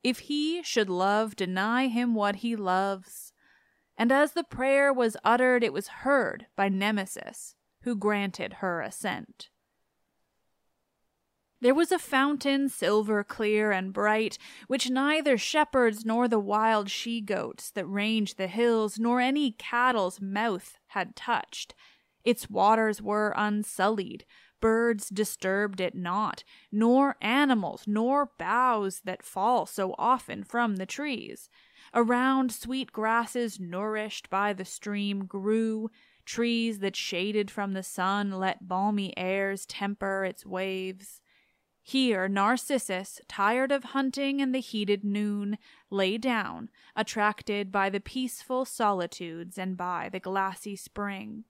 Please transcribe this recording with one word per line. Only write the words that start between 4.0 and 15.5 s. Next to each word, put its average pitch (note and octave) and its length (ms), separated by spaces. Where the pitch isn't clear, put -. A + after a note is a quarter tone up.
as C#4+ 220
the E4+ 100
prayer C#4 500
was A#3+ 300
uttered, B3 400
it G#3 100
was F#3 160
heard - 580
by G3 120
Nemesis, G3 880
who B3 120
granted G3+ 600
her F3 260
assent. - 680
There B3 120
was E4+ 180
a F4+ 60
fountain, C#4 720
silver G#3 520
clear G#3+ 480
and F#3+ 220
bright, G#3+ 460
which B3+ 220
neither C#4 480
shepherds A#3 680